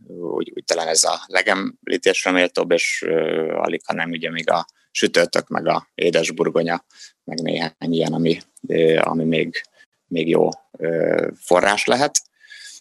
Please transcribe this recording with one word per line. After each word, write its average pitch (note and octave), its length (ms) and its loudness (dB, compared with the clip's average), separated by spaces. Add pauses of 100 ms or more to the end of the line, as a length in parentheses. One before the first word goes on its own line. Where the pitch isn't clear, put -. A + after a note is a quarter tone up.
úgy, - 460 -8
úgy - 100 -12
talán E2 240 -2
ez D#2+ 160 2
a E2+ 220 -2
legemlítésre F#2 1040 0
méltóbb, F2+ 400 2
és, - 360 0
ö, D#2+ 480 0
alig, E2 300 -2
ha - 80 -4
nem, E2 180 -4
ugye E2 200 -6
még E2 200 -4
a E2+ 160 0 (240)
sütőtök, - 580 0
meg E2 180 -4
a E2 280 0
édesburgonya, E2 880 0 (400)
meg E2 160 -10
néhány E2 380 -4
ilyen, E2 340 0
ami, E2 280 0 (280)
ö, E2 300 4
ami E2 260 -2
még, E2 400 -2 (420)
még E2 220 -2
jó, E2 200 4 (300)
ö, E2 500 -2 (120)
forrás G2 440 2
lehet. C3 340 2 (640)